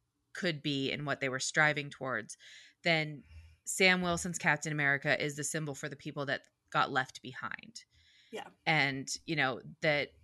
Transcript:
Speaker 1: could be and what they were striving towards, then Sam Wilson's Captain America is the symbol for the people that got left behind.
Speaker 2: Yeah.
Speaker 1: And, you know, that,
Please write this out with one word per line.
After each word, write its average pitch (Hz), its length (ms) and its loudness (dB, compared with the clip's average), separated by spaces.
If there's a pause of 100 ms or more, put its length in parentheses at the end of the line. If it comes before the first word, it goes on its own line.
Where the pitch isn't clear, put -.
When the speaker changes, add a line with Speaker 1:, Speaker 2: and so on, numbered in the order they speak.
(340)
Speaker 1:
could 160 300 -2
be 135 280 0
and 139 140 -4
what 139 140 -2
they 135 100 -2
were 127 100 -2
striving 147 500 2
towards, 120 480 -6 (460)
then 151 400 0 (420)
Sam 185 360 6
Wilson's 175 360 0
Captain 151 340 2
America 143 500 2
is 147 140 -2
the 147 80 -6
symbol 151 320 -4
for 151 140 -8
the 139 60 -10
people 147 320 -6
that 135 140 -2 (300)
got 151 200 2
left 131 300 -2
behind. - 640 -10 (480)
Speaker 2:
Yeah. - 140 -10 (220)
Speaker 1:
And, 139 400 2 (180)
you 165 100 -4
know, 131 240 2 (220)
that, 147 280 2 (140)